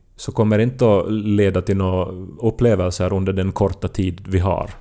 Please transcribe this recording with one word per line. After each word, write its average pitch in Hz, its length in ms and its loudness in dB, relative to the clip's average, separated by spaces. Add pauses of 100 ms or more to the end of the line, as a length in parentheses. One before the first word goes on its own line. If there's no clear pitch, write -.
(160)
så - 160 -10
kommer 107 260 2
det 110 60 4
inte 123 340 2
att 87 140 -2
leda 101 500 2
till 95 140 0
några 92 300 0 (360)
upplevelser 95 680 0
under 95 200 0
den 92 200 -2
korta 95 360 -2
tid 92 400 -4
vi 95 100 0
har. 87 320 -2 (100)